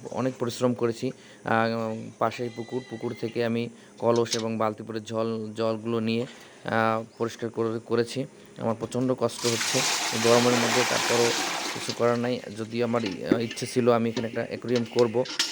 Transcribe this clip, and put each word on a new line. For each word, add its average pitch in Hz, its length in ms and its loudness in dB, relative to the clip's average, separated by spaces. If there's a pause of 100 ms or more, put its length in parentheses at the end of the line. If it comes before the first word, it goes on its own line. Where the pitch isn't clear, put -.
(100)
অনেক 127 280 -2
পরিশ্রম 123 360 0
করেছি। 120 360 -2 (340)
আহ, 113 720 0
পাশেই 120 380 0
পুকুর, 120 340 -6
পুকুর 117 300 -6
থেকে 117 240 -2
আমি 117 240 0 (300)
কলস 117 380 4
এবং 113 220 -2
বালতি 110 260 0
করে 110 160 -8
জল, 110 560 -4
জলগুলো 113 440 0
নিয়ে, 113 260 0 (380)
আহ, 113 400 2 (140)
পরিষ্কার 117 320 -4
করে, 113 360 -2
করেছি। 117 400 0 (320)
আমার 117 200 -2
প্রচণ্ড 123 400 0
কষ্ট 117 280 0
হচ্ছে 117 320 0 (340)
এই 113 120 -2
গরমের 120 280 8
মধ্যে, 120 380 4
তারপরও 120 400 2 (440)
কিছু - 240 -6
করার 120 200 4
নাই। 120 220 -2 (180)
যদি 113 240 -2
আমার 117 220 2
ই-, 90 200 -6 (160)
ইচ্ছে 117 260 -4
ছিল 120 260 4
আমি 117 160 2
এখানে 113 200 -4
একটা 117 200 -4
অ্যাকোরিয়াম 117 360 -2 (100)
করব, 120 300 4 (280)